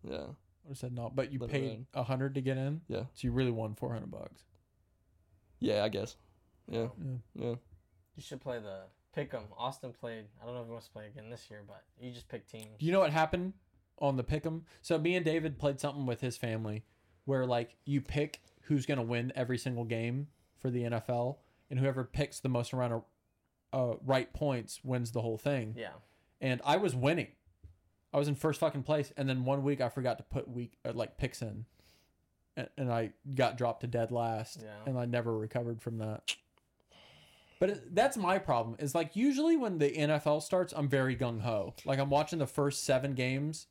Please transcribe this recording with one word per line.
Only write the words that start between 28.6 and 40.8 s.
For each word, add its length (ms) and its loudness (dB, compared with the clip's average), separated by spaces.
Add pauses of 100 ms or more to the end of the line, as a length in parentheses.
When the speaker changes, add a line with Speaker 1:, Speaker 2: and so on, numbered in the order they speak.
Speaker 2:
fucking 240 2
place, 320 2
and 120 0
then 160 2
one 180 2
week 200 2
I 80 2
forgot 280 0
to 60 -12
put 240 -4
week, 360 -8
uh, 100 -2
like, 240 -4
picks 240 -4
in, 240 -8 (920)
and, 200 -6
and 160 0
I 200 0 (220)
got 220 2
dropped 260 0
to 40 -4
dead 260 0
last, 500 -2
Speaker 3:
Yeah. 100 -14 (140)
Speaker 2:
and 120 -2
I 60 0
never 320 0
recovered 460 -4
from 160 -4
that. 360 -4 (1300)
But 100 6
it, 240 -6
that's 220 4
my 220 4
problem, 420 2
is, 140 -2
like, 200 0
usually 420 4
when 220 0
the 160 4
N 160 4
F 160 2
L 140 4
starts, 360 0
I'm 120 2